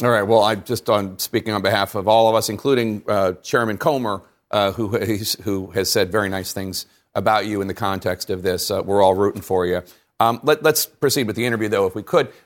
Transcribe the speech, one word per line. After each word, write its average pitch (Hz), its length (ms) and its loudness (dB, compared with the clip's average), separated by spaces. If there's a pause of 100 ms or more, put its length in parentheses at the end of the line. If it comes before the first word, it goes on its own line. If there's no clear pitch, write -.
All 123 80 4
right. 107 140 4
Well, 110 180 6
I'm 104 200 0
just 123 280 -4
on, 101 280 0
speaking 110 360 -2
on 98 80 -2
behalf 98 320 0
of 98 120 -4
all 113 220 6
of 113 60 4
us, 113 160 0
including, 113 580 0
uh, 98 240 0 (100)
Chairman 110 360 -2
Comer, 120 420 -2 (300)
uh, 101 220 0
who 107 160 -4
has, 107 440 -2 (100)
who 98 280 -4
has 95 200 -2
said 95 220 0
very 101 160 0
nice 95 240 -6
things 95 320 -8 (300)
about 104 320 0
you 104 160 -2
in 98 60 -4
the 95 40 -6
context 92 560 -4
of 92 140 -6
this. 90 280 -2
Uh, 98 140 -2
we're 98 180 4
all 95 120 6
rooting 101 260 0
for 92 240 -2
you. 90 160 -2 (400)
Um, 117 220 2
let, 151 200 2
let's 156 220 2
proceed 131 420 -2
with 107 100 -6
the 117 100 -2
interview, 110 240 -2
though, 98 160 2
if 92 80 -4
we 107 80 -8
could. - 280 0 (160)